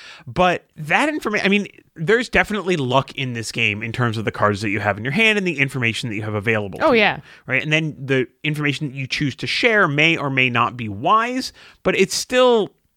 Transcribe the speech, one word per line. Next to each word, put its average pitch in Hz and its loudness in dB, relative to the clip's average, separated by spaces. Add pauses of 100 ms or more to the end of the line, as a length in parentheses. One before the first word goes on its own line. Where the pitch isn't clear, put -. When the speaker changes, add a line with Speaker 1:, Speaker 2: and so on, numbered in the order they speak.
(280)
Speaker 1:
But 175 0 (100)
that 180 0
informa-, 240 -4
I 202 2
mean, 196 2 (300)
there's 214 2
definitely 185 0
luck 131 0
in 127 -6
this 113 -8
game 107 0
in 113 -6
terms 117 0
of 104 -4
the 107 -2
cards 104 2
that 107 -2
you 104 -2
have 104 0
in 107 -10
your 135 -2
hand 214 4
and 185 -2
the 151 -2
information 127 -2
that 104 -6
you 107 -6
have 107 -6
available 104 -2
Speaker 2:
Oh, 320 4
Speaker 1:
to - 4
you, 226 4
Speaker 2:
yeah. 160 0 (280)
Speaker 1:
right? 131 -2
And 151 -2
then 156 0
the 131 0 (160)
information 147 -2
that 127 -12
you 139 -8
choose 143 -2
to 127 -8
share 214 2
may 151 2
or 139 -4
may 131 2
not 120 0
be 117 -6
wise, 220 -2 (300)
but 185 2
it's 190 2
still, 247 2 (280)